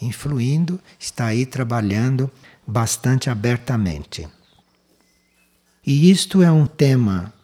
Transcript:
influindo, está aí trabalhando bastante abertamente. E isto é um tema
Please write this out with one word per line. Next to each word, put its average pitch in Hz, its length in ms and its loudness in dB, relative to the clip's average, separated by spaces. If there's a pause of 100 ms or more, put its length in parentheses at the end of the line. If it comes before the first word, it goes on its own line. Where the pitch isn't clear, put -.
influindo, 143 800 -4 (180)
está - 280 -8
aí 117 200 -2
trabalhando 120 840 -2 (360)
bastante 120 640 -2
abertamente. 107 960 -4 (1600)
E 147 240 6
isto 190 320 4
é 170 80 6
um 156 160 4
tema 113 640 0 (120)